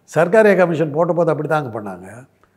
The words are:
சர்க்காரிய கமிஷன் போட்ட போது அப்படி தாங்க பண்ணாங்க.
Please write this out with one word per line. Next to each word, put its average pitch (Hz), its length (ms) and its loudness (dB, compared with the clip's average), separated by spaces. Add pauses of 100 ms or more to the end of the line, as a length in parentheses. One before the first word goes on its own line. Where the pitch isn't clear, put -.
(140)
சர்க்காரிய 196 420 4
கமிஷன் 165 340 0
போட்ட 165 220 -2
போது 165 180 0
அப்படி 147 180 -4
தாங்க 131 320 -4
பண்ணாங்க. 98 480 -18 (280)